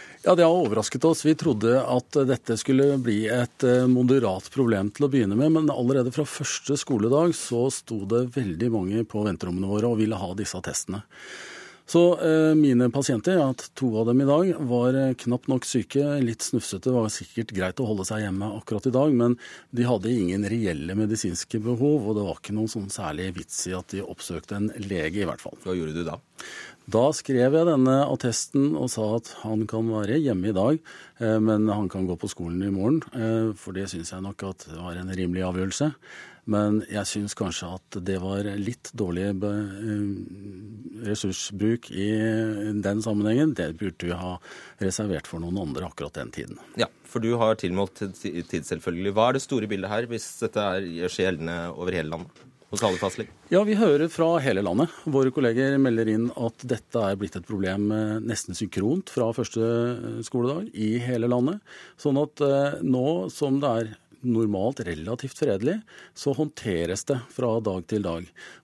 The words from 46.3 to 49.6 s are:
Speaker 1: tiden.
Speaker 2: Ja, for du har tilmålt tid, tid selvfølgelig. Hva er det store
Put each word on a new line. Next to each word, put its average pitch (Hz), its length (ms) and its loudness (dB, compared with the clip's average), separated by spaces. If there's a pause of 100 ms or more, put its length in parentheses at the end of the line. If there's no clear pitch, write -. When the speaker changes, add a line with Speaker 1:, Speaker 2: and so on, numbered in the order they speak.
Speaker 1:
tiden. - 260 -12 (200)
Speaker 2:
Ja, 113 100 0 (160)
for - 160 -6
du 113 160 0
har 110 200 4
tilmålt 95 400 -2
tid, 98 200 -8 (320)
tid 80 160 -6
selvfølgelig. 87 500 -6
Hva 110 160 4
er 127 40 2
det 135 100 -2
store 110 240 -4